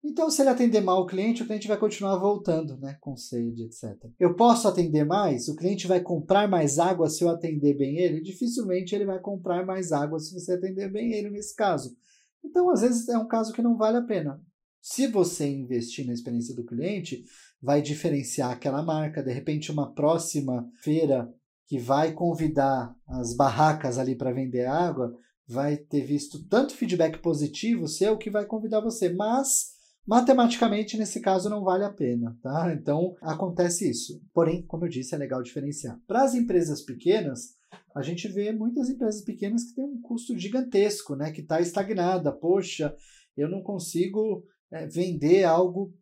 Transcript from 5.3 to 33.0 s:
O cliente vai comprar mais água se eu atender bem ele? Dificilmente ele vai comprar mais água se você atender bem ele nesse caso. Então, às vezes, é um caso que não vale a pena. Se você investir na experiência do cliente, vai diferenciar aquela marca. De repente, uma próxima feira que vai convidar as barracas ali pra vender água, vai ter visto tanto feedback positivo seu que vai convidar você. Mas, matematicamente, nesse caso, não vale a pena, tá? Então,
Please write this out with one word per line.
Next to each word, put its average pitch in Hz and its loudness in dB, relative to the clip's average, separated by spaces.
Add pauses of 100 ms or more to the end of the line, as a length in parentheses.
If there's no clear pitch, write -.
O 147 -4
cliente 185 -2
vai 180 2
comprar 190 2
mais 156 2
água 170 4
se 156 -2
eu 170 4
atender 151 2
bem 143 0
ele? 160 2
Dificilmente 190 -2
ele 202 0
vai 190 -4
comprar 185 -4
mais 185 -4
água 151 -2
se 160 -8
você 180 -4
atender 190 -4
bem 220 -2
ele 208 -4
nesse 202 -10
caso. 151 -2 (480)
Então, 359 4
às 208 4
vezes, 240 2
é 240 0
um 220 -4
caso 226 0
que 233 -2
não 233 4
vale 220 2
a 240 2
pena. 160 -4 (400)
Se - -2
você 180 2
investir 127 -4
na 120 -2
experiência 120 -4
do 120 -8
cliente, 156 -6 (380)
vai 139 4
diferenciar 143 -2
aquela 135 -4
marca. 156 -2
De 127 -4
repente, 151 -4
uma 143 -4
próxima 143 0 (140)
feira 139 2 (360)
que 170 -4
vai 143 2
convidar 151 0 (120)
as 123 -6
barracas 135 2
ali 131 -2
pra 127 -2
vender 127 -2
água, 135 0 (320)
vai 143 -2
ter 147 -2
visto 143 -4
tanto 262 2
feedback 170 0
positivo 165 0
seu 214 2
que 214 -8
vai 208 0
convidar 214 -2
você. 220 0
Mas, 233 0 (380)
matematicamente, 233 4
nesse 208 -4
caso, 190 2
não 208 -4
vale 185 2
a 202 -6
pena, 120 -2
tá? 160 -2
Então, 151 0